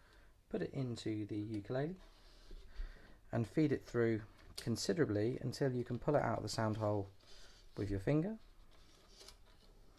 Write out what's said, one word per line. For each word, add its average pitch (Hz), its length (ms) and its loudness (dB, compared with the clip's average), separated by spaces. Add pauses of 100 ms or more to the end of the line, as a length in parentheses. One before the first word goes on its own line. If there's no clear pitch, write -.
(500)
put 202 120 -2
it - 120 -4
into 113 540 -2
the 110 80 -4
ukulele 117 600 -2 (1400)
and 117 160 0
feed 151 240 4
it - 140 -2
through 113 360 4 (360)
considerably 120 840 2
until 131 300 0
you 123 120 0
can 120 140 -4
pull 147 180 2
it 127 60 6
out 113 160 2
of 104 60 -2
the 107 60 -2
sound 110 280 2
hole 104 300 2 (680)
with 101 120 0
your 98 100 0
finger. 156 360 2 (1600)